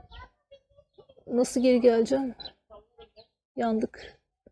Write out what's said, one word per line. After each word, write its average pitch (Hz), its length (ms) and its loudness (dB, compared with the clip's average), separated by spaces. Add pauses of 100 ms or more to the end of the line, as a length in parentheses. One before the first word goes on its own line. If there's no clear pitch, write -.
(1300)
Nasıl 247 340 -2
geri 247 200 4
geleceğim? 240 540 2 (1200)
Yandık. - 680 -6 (300)